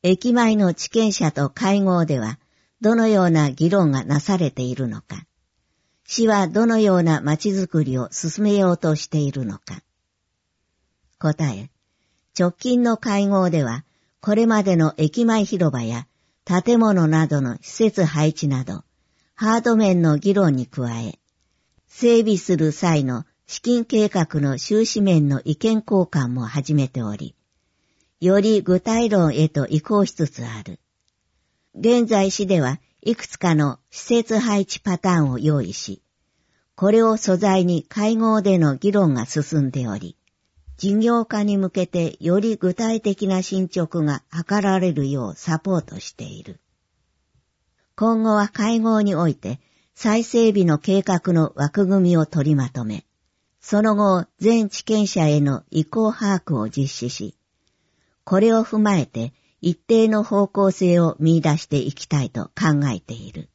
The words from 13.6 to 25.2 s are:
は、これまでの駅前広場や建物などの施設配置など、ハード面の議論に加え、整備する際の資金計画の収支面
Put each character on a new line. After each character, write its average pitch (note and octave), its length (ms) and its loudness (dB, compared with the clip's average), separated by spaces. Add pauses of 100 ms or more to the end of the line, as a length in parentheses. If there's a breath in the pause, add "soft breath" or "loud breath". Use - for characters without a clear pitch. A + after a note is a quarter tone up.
は、 A#2+ 220 -8 (340)
こ G#3 140 0
れ A3+ 120 2
ま A3 160 2
で F#3 140 2
の D#3 220 2
駅 D#3 260 0
前 A3 220 2
広 F3 260 0
場 B2 100 -6
や A#2 240 -8 (380)
建 F#3 340 0
物 G3 300 4
な D#3 180 2
ど C#3+ 140 0
の B2+ 220 -6
施 - 280 0
設 G3 140 0
配 D3+ 260 0
置 D#3 180 -4
な C3 160 -2
ど、 - 200 -14 (500)
ハ - 240 0
ー - 40 0
ド A#3 140 2
面 F#3+ 260 2
の D3+ 160 2
議 F#3+ 160 0
論 F3+ 200 2
に B2+ 120 -4
加 A#2 340 -8
え、 A2 180 -10 (680)
整 A#3 320 4
備 G#3+ 160 2
す F3+ 180 0
る D#3 180 0
際 D#3+ 320 0
の B2+ 200 -4 (220)
資 - 160 -16
金 A#3+ 220 0
計 G#3+ 240 2
画 D#3+ 320 -2
の C3+ 180 -2
収 G#3+ 260 0
支 A3 160 -4
面 E3+ 280 4